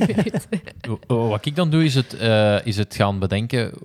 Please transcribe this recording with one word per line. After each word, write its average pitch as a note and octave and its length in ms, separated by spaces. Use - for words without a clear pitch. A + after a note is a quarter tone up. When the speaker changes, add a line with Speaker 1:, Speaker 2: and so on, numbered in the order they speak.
Speaker 1:
minuten. G#3 420
Speaker 2:
<laughs> - 380
Wa-, A2 100
wa-, A#2 200
wat G#2+ 180
ik D3 100
dan C#3 140
doe, D#3+ 140
is C#3+ 120
het, C3 180
eh, G#2+ 520
is G#2 120
het G#2 180
gaan G2+ 240
bedenken G#2+ 520